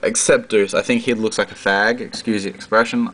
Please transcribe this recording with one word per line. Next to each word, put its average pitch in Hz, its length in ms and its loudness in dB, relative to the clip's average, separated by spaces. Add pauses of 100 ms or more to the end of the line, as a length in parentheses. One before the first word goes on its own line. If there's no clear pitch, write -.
except 143 460 2
Deuce. 101 240 2
I 104 80 2
think 120 200 0
he 120 120 0
looks 110 240 -2
like 104 120 -2
a - 60 -18
fag, 104 440 2
excuse 101 440 -4
the 98 60 -6
expression, 117 640 0